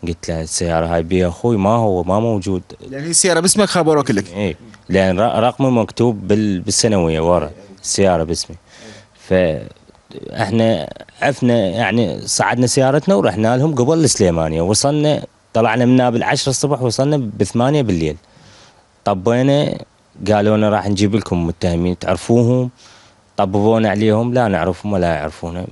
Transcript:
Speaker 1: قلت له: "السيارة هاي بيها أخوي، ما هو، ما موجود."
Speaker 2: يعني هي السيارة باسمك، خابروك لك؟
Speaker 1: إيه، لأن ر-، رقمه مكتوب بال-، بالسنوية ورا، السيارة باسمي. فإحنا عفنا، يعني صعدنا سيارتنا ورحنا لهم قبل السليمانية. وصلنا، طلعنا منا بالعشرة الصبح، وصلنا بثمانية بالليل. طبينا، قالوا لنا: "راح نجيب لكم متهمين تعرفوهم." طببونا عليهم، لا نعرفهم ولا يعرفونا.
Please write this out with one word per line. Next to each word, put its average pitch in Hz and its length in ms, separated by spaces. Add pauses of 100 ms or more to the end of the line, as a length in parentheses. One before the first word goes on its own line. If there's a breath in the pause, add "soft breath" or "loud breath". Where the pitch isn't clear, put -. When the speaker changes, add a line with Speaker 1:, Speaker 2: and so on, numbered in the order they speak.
Speaker 1:
قلت 85 260
له: 82 120
"السيارة 82 460
هاي 82 160
بيها 90 260
أخوي، 117 280
ما 98 140
هو، 107 320
ما 92 180
موجود." 101 420 (280)
Speaker 2:
يعني 139 160
هي 170 40
السيارة 170 300
باسمك، 190 280
خابروك 151 420
لك؟ 98 220
Speaker 1:
إيه، 95 240 (320)
لأن 95 320
ر-، 117 200
رقمه 123 300
مكتوب 110 580
بال-، 104 320
بالسنوية 87 600
ورا، 82 300 (320)
السيارة 90 420
باسمي. 85 320 (720 loud breath)
فإحنا 92 1600 (340)
عفنا، 120 460
يعني 98 580
صعدنا 117 400
سيارتنا 139 480
ورحنا 113 420
لهم 151 180
قبل 151 300
السليمانية. 82 580
وصلنا، 143 600 (300)
طلعنا 113 300
منا 123 260
بالعشرة 123 400
الصبح، 135 320
وصلنا 135 340
بثمانية 120 640
بالليل. 82 340 (880 soft breath)
طبينا، 120 720 (540)
قالوا 104 240
لنا: 107 140
"راح 101 180
نجيب 101 260
لكم 90 320
متهمين 87 520
تعرفوهم." 120 720 (680 soft breath)
طببونا 104 540
عليهم، 110 440
لا 123 140
نعرفهم 92 440
ولا 87 220
يعرفونا. 85 580